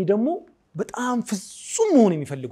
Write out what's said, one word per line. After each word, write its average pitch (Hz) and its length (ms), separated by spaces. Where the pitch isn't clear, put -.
ደግሞ 214 220
በጣም 247 480
ፍጹም - 680
መሆን 226 220
የሚፈልጉ 135 380